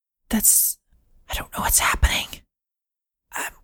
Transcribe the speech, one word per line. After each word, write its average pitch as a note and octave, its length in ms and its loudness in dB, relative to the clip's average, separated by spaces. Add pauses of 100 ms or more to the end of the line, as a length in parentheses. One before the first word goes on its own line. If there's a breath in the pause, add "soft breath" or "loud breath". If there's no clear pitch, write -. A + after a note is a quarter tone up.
(300)
That's... - 480 2 (520)
I - 40 -10
don't - 200 -8
know - 80 -8
what's - 180 2
happening. - 640 0 (880)
I'm - 220 -8 (100)